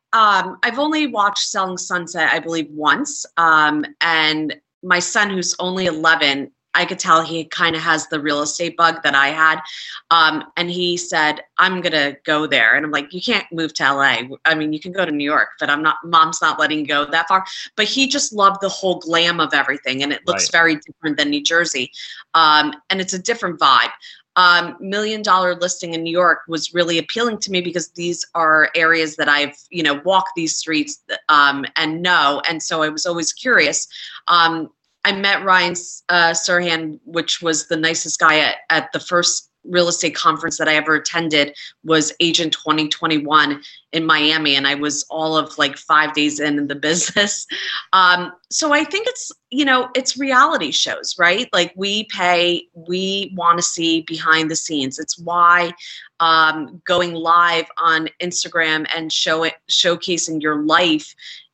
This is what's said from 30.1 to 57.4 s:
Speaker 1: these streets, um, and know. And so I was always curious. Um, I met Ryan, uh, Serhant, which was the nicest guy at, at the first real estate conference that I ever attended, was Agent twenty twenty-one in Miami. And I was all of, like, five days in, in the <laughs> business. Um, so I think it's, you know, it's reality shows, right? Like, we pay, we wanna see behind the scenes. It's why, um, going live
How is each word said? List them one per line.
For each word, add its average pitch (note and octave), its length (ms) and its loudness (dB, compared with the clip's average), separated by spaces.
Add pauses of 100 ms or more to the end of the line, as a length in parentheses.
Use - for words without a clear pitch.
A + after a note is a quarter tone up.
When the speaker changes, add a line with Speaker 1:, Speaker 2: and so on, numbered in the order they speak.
Speaker 1:
these E3 200 -4
streets, - 480 -4 (260)
um, C#3 460 4
and D#3+ 260 -2
know. D3+ 480 2
And D#3+ 140 -6
so D#3+ 180 -4
I D3+ 80 0
was D#3 160 -6
always E3+ 260 -4
curious. F#3 560 0 (400)
Um, E3 440 2 (340)
I G3+ 60 2
met G3 320 0
Ryan, F3+ 300 4 (340)
uh, E3+ 240 4
Serhant, E3 720 -2
which E3 380 -4
was D#3+ 260 -2
the E3+ 80 -2
nicest D#3+ 440 -2
guy D#3 200 4
at, C3+ 160 2 (140)
at D#3+ 240 0
the D3+ 80 -6
first - 480 -2 (160)
real F3 240 2
estate E3+ 260 -2
conference D#3+ 420 -2
that D#3 120 -2
I D#3 60 4
ever D#3 200 2
attended, D3+ 600 0 (280)
was D#3 380 2
Agent E3 320 0
twenty D#3 340 -2
twenty-one D3 720 0 (300)
in D#3+ 140 -2
Miami. D3+ 500 2
And C#3 100 0
I C#3+ 100 0
was D3 340 -4
all D#3+ 280 -2
of, D3+ 200 -2
like, C#3+ 200 -2
five D3+ 360 2
days D3 260 0
in, D3 180 0
in C#3+ 100 -2
the C#3+ 80 -6
<laughs> D3+ 140 -2
business. G3+ 560 0 (460)
Um, F3+ 400 4 (180)
so D4+ 220 -2
I D4+ 140 2
think G4+ 220 -6
it's, - 220 -8 (220)
you C#4 140 0
know, B3+ 280 2
it's C4 240 -4
reality C4+ 540 2
shows, - 480 -4
right? F3+ 320 2
Like, F3 240 0
we G3+ 300 -4
pay, F3 680 0
we F#3+ 640 -6
wanna E3+ 260 2
see E3 400 0
behind D#3+ 480 0
the D#3+ 60 -4
scenes. C#3 440 -6
It's D#3+ 200 -10
why, F3 540 4 (480)
um, D#3+ 640 2
going F3 280 0
live E3+ 540 2 (100)